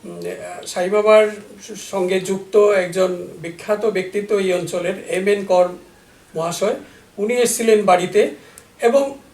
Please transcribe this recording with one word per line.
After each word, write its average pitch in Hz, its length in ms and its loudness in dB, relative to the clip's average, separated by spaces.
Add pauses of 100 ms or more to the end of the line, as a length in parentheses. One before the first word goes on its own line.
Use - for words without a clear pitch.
উম, 87 160 -14 (460)
সাই 185 240 -4
বাবার 214 380 6 (480)
সঙ্গে 190 440 -2
যুক্ত 190 360 -4
একজন 185 680 2 (160)
বিখ্যাত 202 440 -4
ব্যক্তিত্ব 202 500 -2
এই 190 160 0
অঞ্চলের, 175 420 -4 (140)
এম 190 200 -2
এন 202 160 0
কর 180 240 4 (680)
মহাশয়, 160 380 -2 (440)
উনি 220 160 -2
এসেছিলেন 226 480 2
বাড়িতে 190 480 2 (500)
এবং 277 340 2 (200)